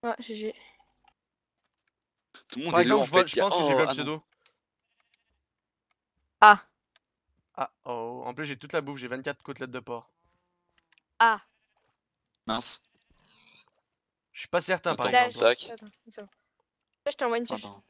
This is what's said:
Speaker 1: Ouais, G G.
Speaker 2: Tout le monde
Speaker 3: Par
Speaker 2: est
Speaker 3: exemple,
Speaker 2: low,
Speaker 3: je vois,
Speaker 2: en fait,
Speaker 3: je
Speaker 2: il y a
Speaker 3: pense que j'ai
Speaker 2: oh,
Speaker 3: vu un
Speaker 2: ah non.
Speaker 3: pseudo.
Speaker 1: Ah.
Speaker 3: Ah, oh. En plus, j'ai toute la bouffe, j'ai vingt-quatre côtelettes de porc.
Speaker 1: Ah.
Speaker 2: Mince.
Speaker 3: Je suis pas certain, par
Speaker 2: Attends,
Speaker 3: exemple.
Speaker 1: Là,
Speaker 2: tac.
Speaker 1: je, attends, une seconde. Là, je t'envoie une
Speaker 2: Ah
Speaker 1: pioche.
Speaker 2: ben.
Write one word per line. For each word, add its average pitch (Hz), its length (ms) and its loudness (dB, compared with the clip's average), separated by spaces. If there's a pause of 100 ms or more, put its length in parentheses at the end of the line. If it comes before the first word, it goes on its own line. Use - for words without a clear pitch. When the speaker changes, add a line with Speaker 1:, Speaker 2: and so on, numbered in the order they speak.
Speaker 1:
Ouais, 233 160 -4
G 233 160 -14
G. 214 180 -8 (2000)
Speaker 2:
Tout 123 100 -10
le 147 60 -8
monde 170 60 -4
Speaker 3:
Par 170 100 4
Speaker 2:
est - 20 6
Speaker 3:
exemple, 214 160 4
Speaker 2:
low, 175 60 2
Speaker 3:
je - 60 -4
vois, 175 100 6
Speaker 2:
en - 20 4
fait, 180 60 0
Speaker 3:
je - 60 -2
Speaker 2:
il - 20 0
y - 40 2
a - 80 4
Speaker 3:
pense 185 80 0
que 170 60 2
j'ai 143 100 4
Speaker 2:
oh, 131 40 4
Speaker 3:
vu - 40 4
un 156 40 4
Speaker 2:
ah - 20 -2
non. - 60 0
Speaker 3:
pseudo. 151 300 -6 (2250)
Speaker 1:
Ah. 208 200 10 (960)
Speaker 3:
Ah, 131 140 -6 (140)
oh. 120 400 -10
En 123 80 -8
plus, 139 120 -10
j'ai 143 120 -10
toute 143 160 -18
la 160 80 -2
bouffe, 139 160 -10
j'ai 127 100 -12
vingt-quatre 131 340 -10
côtelettes 131 300 -14
de 127 80 -10
porc. 117 320 -12 (1080)
Speaker 1:
Ah. 226 220 4 (1040)
Speaker 2:
Mince. 117 340 -8 (1500)
Speaker 3:
Je - 80 -16
suis - 80 -16
pas 175 100 0
certain, 175 360 -4
par 127 100 -4
Speaker 2:
Attends, 247 220 2
Speaker 3:
exemple. - 180 0
Speaker 1:
Là, 117 100 6
Speaker 2:
tac. - 100 -20
Speaker 1:
je, 233 60 -14
attends, 220 140 -18 (200)
une 226 60 -20
seconde. 202 180 -18 (760)
Là, 285 60 -2
je - 40 -10
t'envoie 233 220 -2
une 240 80 -4
Speaker 2:
Ah 233 100 -8
Speaker 1:
pioche. 214 60 -12
Speaker 2:
ben. 208 280 -18